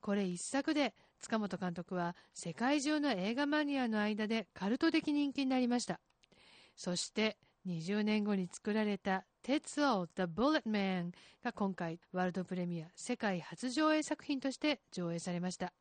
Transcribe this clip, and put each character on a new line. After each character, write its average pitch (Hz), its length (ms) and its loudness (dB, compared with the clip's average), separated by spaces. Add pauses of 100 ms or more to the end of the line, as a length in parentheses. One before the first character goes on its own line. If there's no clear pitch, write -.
こ 202 160 0
れ 202 80 0
一 180 180 -4
作 277 320 0
で、 277 180 2 (280)
塚 - 180 -2
本 202 180 -4
監 180 160 -2
督 175 220 -8
は 175 220 -2 (180)
世 - 180 -8
界 269 300 0
中 302 160 0
の 285 140 2
映 208 240 0
画 285 100 0
マ 302 160 2
ニ 285 160 0
ア 254 80 0
の 220 140 0
間 214 260 0
で 226 260 -2
カ 190 160 -4
ル 233 80 2
ト 330 140 4
的 311 220 2
人 285 200 2
気 277 120 0
に - 20 0
な 262 120 4
り 247 100 4
ま 240 100 4
し 226 80 -2
た。 170 140 -6 (760)
そ 180 200 -2
し - 140 -4
て、 220 280 0 (260)
二 175 160 -4
十 196 220 0
年 214 220 2
後 208 100 2
に 185 160 0
作 - 220 -4
ら 214 120 2
れ 208 140 0
た 190 260 0 (180)
鉄 294 420 0
オ、 202 240 2
The - 140 -2
Bullet 220 460 2
Man 190 440 0 (320)
が 240 80 -2
今 196 220 0
回 170 260 -4 (120)
ワ 180 120 2
ー - 20 2
ル 180 60 -2
ド 180 120 -2
プ 180 120 -6
レ 180 100 -2
ミ 170 160 -4
ア、 160 140 -12
世 - 200 -4
界 190 240 -2
初 208 300 -6
上 311 240 4
映 311 80 2
作 - 220 -4
品 277 160 -2
と 269 100 -2
し - 80 -6
て 302 220 0 (100)
上 175 220 -2
映 170 80 -4
さ 180 120 -4
れ 175 60 0
ま 180 140 -2
し - 40 -8
た。 180 240 -6